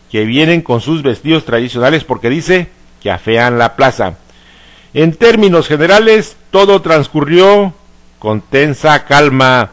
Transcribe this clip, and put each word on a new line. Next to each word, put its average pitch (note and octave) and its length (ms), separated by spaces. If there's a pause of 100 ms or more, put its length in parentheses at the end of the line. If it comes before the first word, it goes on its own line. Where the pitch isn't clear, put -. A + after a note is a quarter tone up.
(100)
que G#2+ 140
vienen D#3 380
con A#2+ 180
sus D#3 220
vestidos C#3 420
tradicionales B2 600
porque A#2 260
dice E3 380 (340)
que G2+ 80
afean A#2 480
la A#2 180
plaza. A#2+ 380 (800)
En D#3+ 180
términos G#3 560
generales, G3+ 720 (120)
todo G3 300
transcurrió E3+ 920 (440)
con G#2+ 220
tensa C#3+ 640
calma C3 680